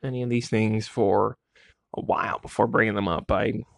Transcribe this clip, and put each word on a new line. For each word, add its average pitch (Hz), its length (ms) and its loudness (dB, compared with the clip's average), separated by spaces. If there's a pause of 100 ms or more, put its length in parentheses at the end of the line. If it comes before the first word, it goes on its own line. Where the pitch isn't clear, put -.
any 127 200 -4
of 123 60 -4
these 120 220 0
things 110 360 0
for 104 520 2 (580)
a - 60 -6
while - 380 -2
before - 260 0
bringing 110 300 2
them 101 120 0
up. - 240 -2
I 110 320 -2 (140)